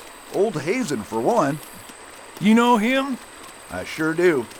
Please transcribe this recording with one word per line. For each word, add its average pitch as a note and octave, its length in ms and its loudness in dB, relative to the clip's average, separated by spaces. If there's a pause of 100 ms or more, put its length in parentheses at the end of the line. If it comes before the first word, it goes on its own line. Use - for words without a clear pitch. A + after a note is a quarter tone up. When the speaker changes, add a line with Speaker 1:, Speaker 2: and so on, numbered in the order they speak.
(340)
Speaker 1:
Old F3 280 0
Hazen, D#3 420 -4
for A2 180 -4
one. C#3 360 0 (840)
Speaker 2:
You G#3+ 120 4
know A#3+ 220 6
him? C4 420 0 (540)
Speaker 1:
I F#2 140 -8
sure D#3 280 -4
do. E3 300 2 (160)